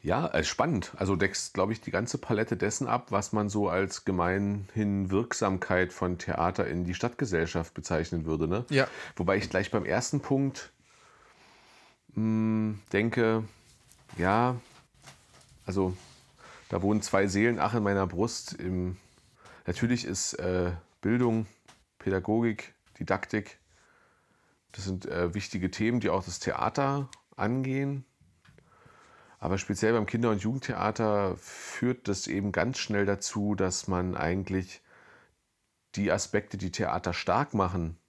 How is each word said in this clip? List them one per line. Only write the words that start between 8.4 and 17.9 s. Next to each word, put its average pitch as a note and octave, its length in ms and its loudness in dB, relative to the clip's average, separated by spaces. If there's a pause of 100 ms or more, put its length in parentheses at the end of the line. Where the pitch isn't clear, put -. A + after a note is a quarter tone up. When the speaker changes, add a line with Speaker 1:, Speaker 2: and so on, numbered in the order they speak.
Speaker 1:
ne? G#2 240 -2
Speaker 2:
Ja. C3+ 160 4 (300)
Speaker 1:
Wobei F#2+ 200 4
ich G2+ 140 0
gleich G2 200 0
beim G#2 140 0
ersten B2 360 0
Punkt, C3+ 520 -2 (1400)
mm, A2 600 2 (180)
denke, A2 520 2 (720)
ja, A2+ 400 4 (1080)
also F#2 320 0 (720)
da F#2 140 0
wohnen G#2 200 4
zwei G2 240 4
Seelen, G2+ 320 2
ach, G2+ 160 0
in A2+ 80 2
meiner G2 240 2